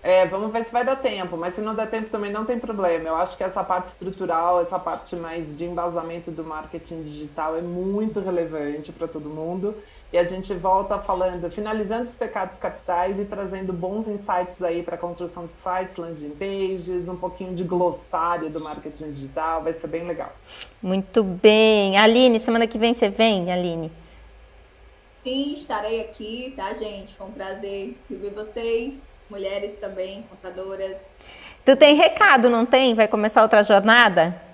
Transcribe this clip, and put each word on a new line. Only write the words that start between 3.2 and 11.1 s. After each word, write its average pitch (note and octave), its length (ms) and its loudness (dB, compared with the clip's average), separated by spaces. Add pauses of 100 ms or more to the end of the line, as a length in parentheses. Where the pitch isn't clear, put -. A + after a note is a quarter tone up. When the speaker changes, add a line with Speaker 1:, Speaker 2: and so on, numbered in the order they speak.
Speaker 1:
que - 80 -6
essa F#3 220 -4
parte F3+ 220 -2
estrutural, F3 760 -2
essa F3+ 180 -2
parte - 340 -8
mais E3 440 -10
de E3+ 80 -8
embasamento E3+ 680 -6
do D#3 100 -10
marketing D#3+ 640 -10
digital D3+ 540 -6
é E3+ 40 -4
muito G3 600 -4
relevante D#3 720 -4
pra E3 160 -8
todo D3+ 200 -10
mundo. F3+ 460 -6 (360)
E E3+ 60 0
a F3 60 4
gente F#3+ 300 -6
volta F#3+ 460 0
falando, F3+ 520 -2